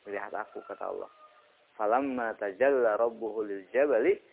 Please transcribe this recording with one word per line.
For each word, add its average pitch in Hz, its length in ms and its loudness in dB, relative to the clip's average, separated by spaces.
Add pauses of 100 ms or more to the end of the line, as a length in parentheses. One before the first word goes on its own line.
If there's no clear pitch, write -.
melihat 101 240 -8
aku, 104 320 -8
kata 95 240 -10
Allah. 95 220 -10 (640)
"Falamma 120 560 0
tajalla 110 640 2
rabbuhu 110 480 -2
lil 98 240 -8
jabali 139 480 4 (160)